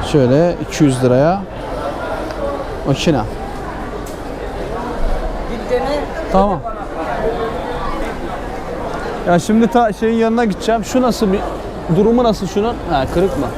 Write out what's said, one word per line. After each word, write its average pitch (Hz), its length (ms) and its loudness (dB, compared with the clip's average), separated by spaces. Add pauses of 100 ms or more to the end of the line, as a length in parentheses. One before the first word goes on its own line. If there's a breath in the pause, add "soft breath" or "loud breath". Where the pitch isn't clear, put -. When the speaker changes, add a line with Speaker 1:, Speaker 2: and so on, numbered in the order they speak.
(120)
Speaker 1:
Şöyle 147 500 4
iki - 220 0
yüz 131 200 4
liraya 143 380 4 (1500)
makine. 143 340 2 (2250)
Speaker 2:
Git - 200 -4
dene. 277 280 0 (320)
Speaker 1:
Tamam. 190 280 4 (2750)
Ya 175 120 4
şimdi 220 280 4
ta 233 260 2
şeyin 226 240 0
yanına 226 280 2
gideceğim. 220 400 0
Şu 254 160 2
nasıl 220 320 2
bir 208 60 2 (560)
durumu 226 280 6
nasıl 208 240 2
şunun? 214 280 0 (160)
Ha, 135 220 2
kırık 175 260 2
mı? 131 60 -2 (120)